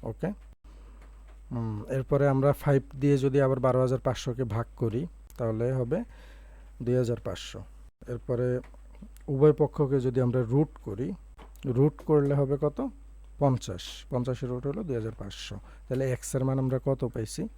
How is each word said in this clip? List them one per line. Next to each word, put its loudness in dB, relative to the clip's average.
ওকে, -6
উম, -4
এরপরে 2
আমরা 4
ফাইভ 2
দিয়ে 4
যদি 2
আবার 2
বারো 4
হাজার 2
পাঁচশোকে -2
ভাগ -2
করি, -2
তাহলে 0
হবে -2
দুই 2
হাজার 0
পাঁচশো। -10
এরপরে -2
উভয় 6
পক্ষকে 2
যদি 2
আমরা 2
রুট 2
করি, -6
রুট 2
করলে 4
হবে 2
কত, -2
পঞ্চাশ। 0
পঞ্চাশের -2
রুট -4
হলো -4
দুই -4
হাজার -4
পাঁচশো। -12
তাহলে 0
এক্স -6
এর 2
মান 2
আমরা 0
কত 0
পাইছি -6